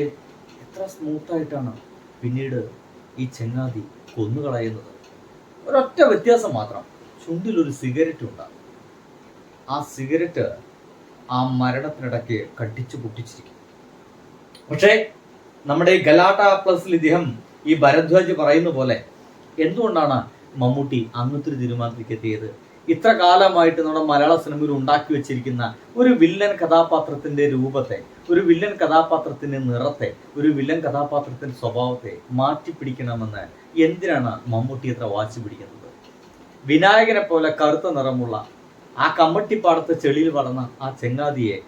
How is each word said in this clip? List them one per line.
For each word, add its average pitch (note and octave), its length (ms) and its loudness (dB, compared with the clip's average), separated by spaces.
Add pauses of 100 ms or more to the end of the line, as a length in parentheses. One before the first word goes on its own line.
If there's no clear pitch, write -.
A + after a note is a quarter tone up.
(640)
എത്ര F#3+ 320 -14
സ്മൂത്ത് D3+ 420 -8
ആയിട്ടാണ് C#3+ 360 -8 (500)
പിന്നീട് B2+ 340 -6 (680)
ഈ - 20 -6 (140)
ചങ്ങാതി A#2+ 440 -6 (320)
കൊന്നുകളയുന്നത്. A#2 760 -6 (800)
ഒരൊറ്റ C4 320 0 (120)
വ്യത്യാസം A3+ 460 2
മാത്രം, G2+ 280 -10 (400)
ചുണ്ടിലൊരു E3+ 560 -4
സിഗരറ്റ് D3 480 -2
ഉണ്ടാകും. - 280 -20 (1160)
ആ D3 40 -4 (180)
സിഗരറ്റ് D3+ 500 -2 (920)
ആ B2+ 60 0 (180)
മരണത്തിനിടയ്ക്ക് B2+ 800 -4 (220)
കടിച്ചു A2+ 420 -10
പൊട്ടിച്ചിരിക്കും. - 560 -16 (1120)
പക്ഷേ G3 220 6 (760)
നമ്മുടെ E3+ 280 4
ഈ - 80 -4
ഗലാട്ട F#3 320 6 (240)
പ്ലസിൽ F3+ 360 0
ഇദ്ദേഹം, D#3 260 2 (440)
ഈ D#3+ 40 6 (100)
ഭരദ്വാജ് D#3+ 580 4
പറയുന്ന D#3+ 380 4
പോലെ, B2 180 0 (680)
എന്തുകൊണ്ടാണ് E3 540 0 (440)
മമ്മൂട്ടി C#3 380 0 (140)
അങ്ങനത്തെ C#3 360 -4
ഒരു B2+ 120 -6
തീരുമാനത്തിലേക്ക് A#2 560 -6
എത്തിയത്? G#2+ 300 -6 (420)
ഇത്ര D#3+ 180 2 (100)
കാലമായിട്ട് F3 640 6
നമ്മുടെ D#3 180 -2 (100)
മലയാള D3 240 4 (100)
സിനിമയിൽ D3 320 -4
ഉണ്ടാക്കി D3+ 400 0
വെച്ചിരിക്കുന്ന B2 480 -4 (360)
ഒരു B3+ 100 6 (120)
വില്ലൻ G3 380 4
കഥാപാത്രത്തിന്റെ D#3 920 2
രൂപത്തെ, C3 460 -2 (320)
ഒരു E3+ 180 4
വില്ലൻ F3+ 320 4
കഥാപാത്രത്തിന്റെ D#3 760 0 (100)
നിറത്തെ, B2 400 -4 (300)
ഒരു D3 180 2
വില്ലൻ D3+ 300 -2
കഥാപാത്രത്തിന്റെ C#3 760 -4
സ്വഭാവത്തെ B2 520 -4 (260)
മാറ്റി D3+ 400 -2
പിടിക്കണമെന്ന് A#2 640 -8 (420)
എന്തിനാണ് D#3+ 460 -2 (220)
മമ്മൂട്ടി B2+ 400 -4
ഇത്ര A#2+ 100 -10 (100)
വാശി G#2+ 300 -6
പിടിക്കുന്നത്? - 440 -18 (840)
വിനായകനെ G#3 600 6
പോലെ D#3 220 2 (100)
കറുത്ത D#3 360 2
നിറമുള്ള B2+ 360 -2 (720)
ആ D#3 40 4 (120)
കമ്മട്ടിപ്പാടത്തെ E3 840 2
ചെളിയിൽ D3+ 260 2 (100)
വളർന്ന B2+ 280 -4 (140)
ആ C3 80 -6 (140)
ചങ്ങാതിയെ B2+ 520 -2 (120)